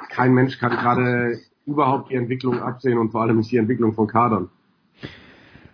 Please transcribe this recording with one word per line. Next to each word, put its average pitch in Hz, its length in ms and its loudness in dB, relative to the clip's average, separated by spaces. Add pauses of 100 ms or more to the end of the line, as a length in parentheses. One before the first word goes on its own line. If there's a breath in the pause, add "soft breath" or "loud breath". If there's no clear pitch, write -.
kein 127 240 2
Mensch 131 240 2
kann 120 140 0
gerade 120 680 0 (280)
überhaupt 139 440 0
die 131 60 -4
Entwicklung 123 460 -2
absehen 123 360 -2
und 113 140 0
vor 113 120 0
allem 113 120 2
nicht 110 160 0
die 123 60 2
Entwicklung 113 360 0
von 107 140 0
Kadern. 110 400 2 (1300 loud breath)